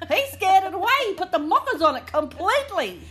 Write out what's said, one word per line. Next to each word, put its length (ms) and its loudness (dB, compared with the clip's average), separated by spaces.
He 240 2
scared 320 4
it 100 -6
away. 120 -2
He 60 -2
put 180 -6
the 60 0
mockers 440 0
on 140 4
it 100 -8
completely. 920 -2